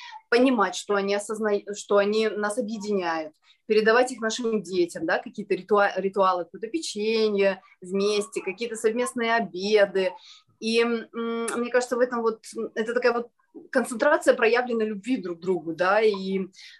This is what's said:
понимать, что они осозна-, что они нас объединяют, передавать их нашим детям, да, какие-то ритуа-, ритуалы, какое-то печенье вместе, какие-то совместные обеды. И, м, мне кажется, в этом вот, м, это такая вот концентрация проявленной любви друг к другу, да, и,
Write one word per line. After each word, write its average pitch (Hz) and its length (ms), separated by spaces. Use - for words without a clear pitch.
понимать, 240 460
что - 200
они 196 200
осозна-, 208 480
что 202 220
они 214 320
нас 208 300
объединяют, 196 760
передавать 220 460
их 214 80
нашим 220 420
детям, 175 440
да, 190 120
какие-то 202 360
ритуа-, 202 420
ритуалы, 185 480
какое-то 190 240
печенье 208 920
вместе, 196 600
какие-то 220 360
совместные 226 580
обеды. 190 760
И, 226 200
м, 233 280
мне 240 140
кажется, 247 260
в 233 40
этом 240 220
вот, 220 180
м, 226 180
это 226 200
такая 240 180
вот 233 160
концентрация 277 640
проявленной 233 520
любви 220 300
друг 175 220
к - 20
другу, 170 320
да, 185 280
и, 196 380